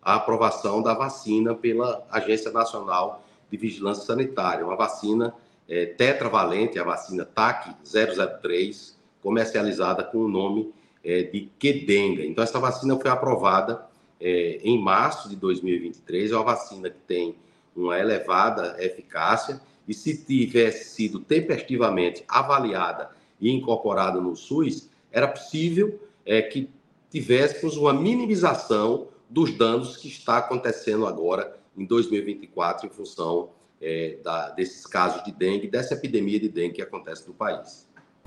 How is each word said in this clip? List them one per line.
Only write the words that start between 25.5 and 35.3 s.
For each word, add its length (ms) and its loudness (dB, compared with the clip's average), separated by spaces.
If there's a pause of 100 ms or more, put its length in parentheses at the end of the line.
é, 180 4
que 260 -4 (400)
tivéssemos 680 2
uma 160 4
minimização 1160 2 (220)
dos 220 2
danos 440 2
que 120 -16
está 300 0
acontecendo 680 -2
agora 500 -2 (200)
em 80 -8
dois 260 2
mil 100 2
e 40 -4
vinte 200 -8
e 40 -20
quatro 380 -2
em 40 -10
função, 600 -4 (300)
é, 440 -4
da, 260 -4
desses 360 -6
casos 360 0
de 80 -12